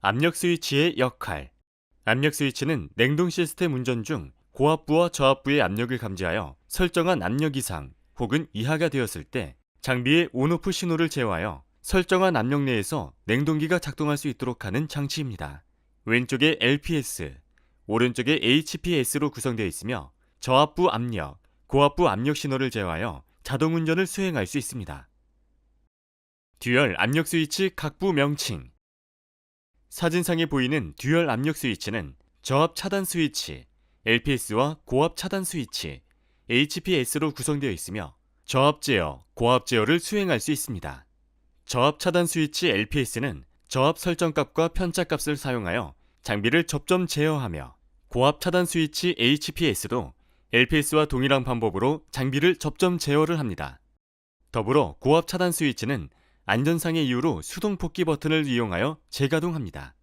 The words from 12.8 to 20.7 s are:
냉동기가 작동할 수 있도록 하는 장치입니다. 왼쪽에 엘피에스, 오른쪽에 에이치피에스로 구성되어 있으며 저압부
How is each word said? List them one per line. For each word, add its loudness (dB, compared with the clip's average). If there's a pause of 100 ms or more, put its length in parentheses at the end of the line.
냉동기가 2
작동할 -2
수 -4
있도록 -6
하는 -2
장치입니다. -8 (400)
왼쪽에 2
엘피에스, -2 (500)
오른쪽에 2
에이치피에스로 0
구성되어 -2
있으며 -6 (260)
저압부 4